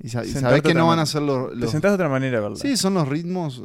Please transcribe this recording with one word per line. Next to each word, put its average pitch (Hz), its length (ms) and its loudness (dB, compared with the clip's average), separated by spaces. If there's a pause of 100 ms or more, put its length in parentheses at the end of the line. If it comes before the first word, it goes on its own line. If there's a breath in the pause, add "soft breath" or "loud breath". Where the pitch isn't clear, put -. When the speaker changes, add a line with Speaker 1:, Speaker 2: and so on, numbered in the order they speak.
Speaker 1:
Y 127 60 -10
sa-, 117 160 -4
y 110 60 -6
Speaker 2:
sentarte 131 180 -4
Speaker 1:
sabés 147 140 6
que 160 120 2
no 165 60 4
Speaker 2:
otra 165 100 6
Speaker 1:
van 165 80 4
a 160 40 2
Speaker 2:
ma-, 151 40 0
Speaker 1:
ser 147 160 -2
los, 131 280 0
Speaker 2:
te 82 60 -10
Speaker 1:
los 117 140 -2
Speaker 2:
sentás 156 220 2
de - 20 4
otra 180 140 0
manera, 131 320 0
¿verdad? 104 160 -4
Speaker 1:
Sí, 277 200 -2
son 190 180 0
los 165 140 2
ritmos 165 560 -4